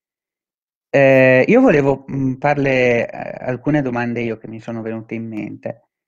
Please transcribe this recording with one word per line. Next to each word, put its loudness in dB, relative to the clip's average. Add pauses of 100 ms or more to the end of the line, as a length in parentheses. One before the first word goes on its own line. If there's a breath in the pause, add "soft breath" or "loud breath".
(920)
Eh, 6
io 4
volevo, 2
mm, -4
farle, 0
eh, -14
alcune -2
domande -4
io -6
che -18
mi -16
sono -10
venute -10
in -10
mente, -12 (200)